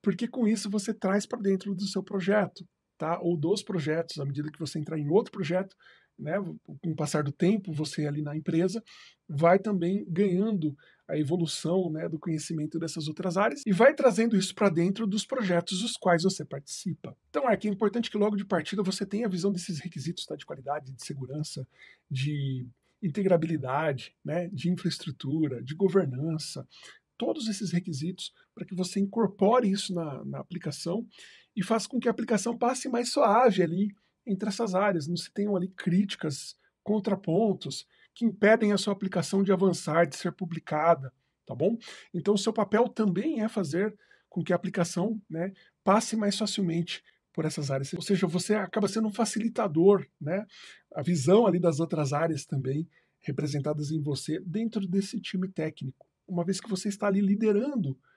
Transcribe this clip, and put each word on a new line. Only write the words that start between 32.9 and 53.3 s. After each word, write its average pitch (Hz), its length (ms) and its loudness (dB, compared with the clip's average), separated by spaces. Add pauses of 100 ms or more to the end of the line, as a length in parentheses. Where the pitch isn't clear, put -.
suave 226 500 6
ali 185 320 0 (320)
entre 208 240 -2
essas 202 240 -2
áreas, 185 340 2
não 170 100 -2
se - 140 -10
tenham 202 240 0
ali 180 120 0
críticas, 180 880 -2 (280)
contrapontos 202 1040 0 (280)
que 233 120 -4
impedem 214 460 4
a 202 60 2
sua 202 160 0
aplicação 196 500 0
de 196 80 2
avançar, 175 540 4
de 143 100 -10
ser 175 160 -4
publicada, 160 800 0 (340)
tá 120 100 -10
bom? 190 220 0 (360)
Então, 180 200 0
o 208 40 4
seu 214 160 0
papel 214 340 2
também 220 540 0
é 220 80 0
fazer 190 480 -2 (320)
com 175 140 -4
que 180 100 0
a - 20 4
aplicação, 185 760 -2
né, 170 220 -4 (320)
passe 214 320 2
mais 202 220 0
facilmente 170 680 -2 (280)
por 156 140 -2
essas 147 260 -2
áreas. 139 220 -2
Ou 170 80 -6
seja, 190 260 2
você 180 280 0
acaba 202 320 0
sendo 220 200 0
um 208 60 -2
facilitador, 208 920 4 (160)
né? 180 240 -4 (480)
A 151 80 -6
visão 175 460 6
ali 175 120 4
das 165 200 2
outras 151 340 0
áreas 151 320 0
também 139 420 -2 (340)
representadas 147 680 -2